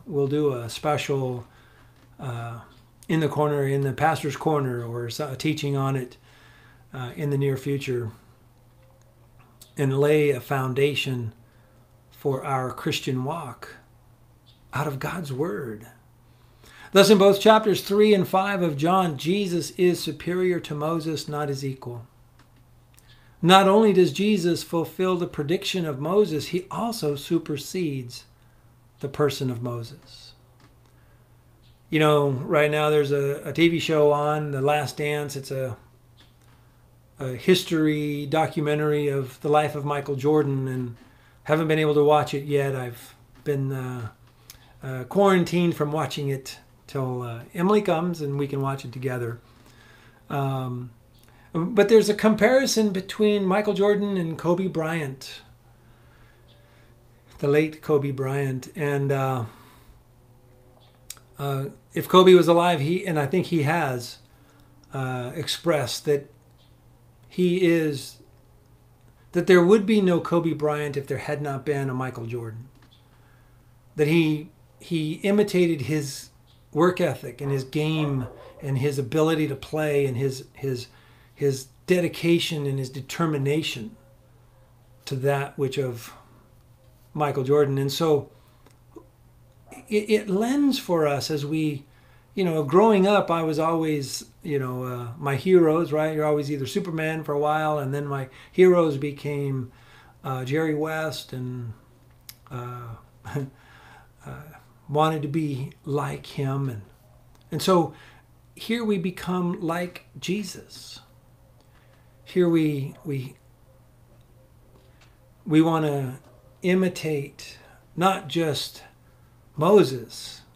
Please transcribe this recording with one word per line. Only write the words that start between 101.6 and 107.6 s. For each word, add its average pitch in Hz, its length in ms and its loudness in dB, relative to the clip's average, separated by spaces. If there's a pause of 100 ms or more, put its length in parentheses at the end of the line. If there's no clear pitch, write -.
uh, 123 440 -12 (300)
<laughs> - 100 -14 (920)
uh, - 60 -14 (580)
wanted 156 320 2
to 151 60 -6
be 143 440 -4 (120)
like 143 420 -6
him. 139 420 -4
And, 107 140 -10 (680)
and 156 120 -6